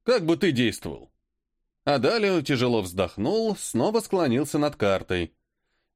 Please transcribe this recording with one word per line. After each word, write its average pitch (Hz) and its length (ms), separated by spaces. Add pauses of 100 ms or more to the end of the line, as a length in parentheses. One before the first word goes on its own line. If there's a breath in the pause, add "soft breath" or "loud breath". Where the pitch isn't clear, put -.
Как 226 240
бы 165 100
ты 185 140
действовал?" 101 600 (720)
А 143 140
далее 190 440
тяжело 123 400
вздохнул, 110 720
снова 208 440
склонился 151 580
над 147 160
картой. 92 600 (600)